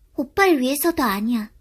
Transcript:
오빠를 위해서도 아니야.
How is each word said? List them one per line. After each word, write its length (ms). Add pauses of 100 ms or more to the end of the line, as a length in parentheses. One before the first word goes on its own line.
(140)
오빠를 440
위해서도 440
아니야. 480 (100)